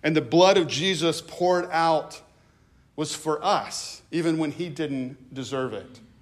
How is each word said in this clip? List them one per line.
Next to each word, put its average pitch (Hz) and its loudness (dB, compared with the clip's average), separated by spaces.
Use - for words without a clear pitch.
And 156 2
the 151 4
blood 170 6
of 165 2
Jesus 160 0
poured 175 0
out 160 0
was 147 -4
for - -4
us, - -2
even 160 0
when 156 -2
he 170 -6
didn't 139 -6
deserve 131 -4
it. - -14